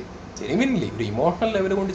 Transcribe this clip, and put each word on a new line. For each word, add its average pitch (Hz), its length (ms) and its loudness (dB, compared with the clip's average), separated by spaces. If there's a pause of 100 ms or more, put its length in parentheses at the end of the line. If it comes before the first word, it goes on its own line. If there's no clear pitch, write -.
(400)
genuinely 190 560 2
ഒരു 113 160 0
ഇമോഷണൽ 175 440 2
ലെവൽ 190 240 2
കൊണ്ട് 190 140 -2